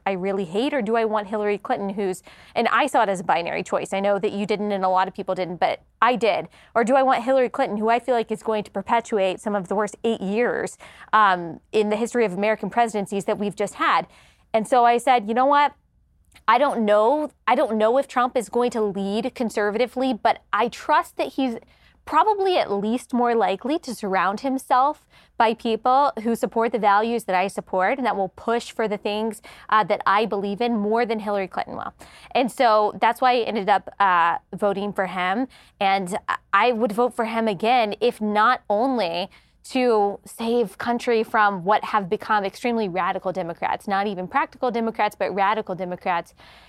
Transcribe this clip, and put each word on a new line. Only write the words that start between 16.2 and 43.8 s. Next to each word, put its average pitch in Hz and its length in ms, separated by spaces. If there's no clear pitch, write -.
I 240 120
don't 233 260
know. 226 460
I 233 80
don't 233 240
know 220 200
if 277 100
Trump 247 280
is 233 120
going 240 240
to 233 100
lead 202 520
conservatively, 226 800
but - 300
I 226 160
trust - 480
that 294 180
he's 254 220
probably 381 540
at - 100
least 214 460
more 240 180
likely 226 460
to 247 160
surround 190 460
himself 269 640
by 226 160
people 254 560
who 233 100
support 226 380
the 240 60
values 214 460
that 185 120
I 185 100
support 196 500
and 269 80
that 202 120
will 190 140
push - 420
for 220 160
the 202 100
things, 214 420
uh, 214 160
that 185 200
I 208 220
believe 202 340
in 240 180
more 220 280
than 214 140
Hillary 202 260
Clinton - 300
will." - 180
And 240 180
so 214 500
that's 233 200
why 254 140
I 247 80
ended 208 260
up, 196 200
uh, 175 380
voting 202 400
for 190 140
him. 185 400
And 196 400
I, - 80
I 226 200
would 220 180
vote 233 240
for 226 120
him 226 200
again, 214 540
if 233 200
not 214 480
only 202 640
to 214 600
save 233 520
country 240 460
from 208 400
what 196 220
have 196 260
become 214 340
extremely 226 440
radical 185 420
Democrats, 170 560